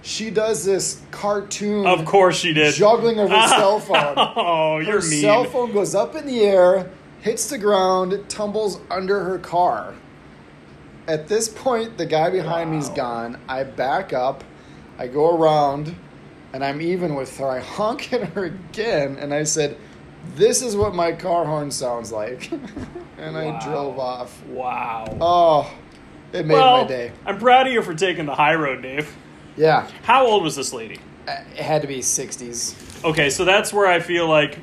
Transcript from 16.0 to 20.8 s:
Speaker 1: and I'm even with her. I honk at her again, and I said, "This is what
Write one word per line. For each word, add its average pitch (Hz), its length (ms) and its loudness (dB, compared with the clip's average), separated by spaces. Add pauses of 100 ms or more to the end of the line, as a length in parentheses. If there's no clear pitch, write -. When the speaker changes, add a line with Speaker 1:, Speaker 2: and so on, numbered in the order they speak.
Speaker 1:
and 135 100 -6
I'm 139 160 -4
even 175 340 -2
with 135 240 -8
her. 139 80 -4
I 127 140 -4
honk - 520 -6
at 208 180 -4
her 196 160 -6
again, 170 720 -4
and 143 160 -8
I 151 100 -2
said, 151 320 -2 (600)
"This 233 260 4
is 233 140 -6
what 202 180 0